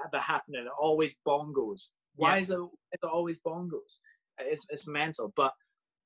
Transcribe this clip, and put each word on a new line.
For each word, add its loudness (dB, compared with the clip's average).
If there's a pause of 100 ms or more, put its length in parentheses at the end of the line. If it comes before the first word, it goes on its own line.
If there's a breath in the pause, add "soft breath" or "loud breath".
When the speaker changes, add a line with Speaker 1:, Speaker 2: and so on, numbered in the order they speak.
(120)
Speaker 1:
that 0
happen, -2
and -6 (120)
always 4 (100)
bongos. 0 (240)
Why 4
Speaker 2:
Yeah. 4
Speaker 1:
is -2
it, 0 (340)
it's -6
always 0
bongos? -6 (380 soft breath)
It's, -4
it's -10
mental, -4
but 2 (540)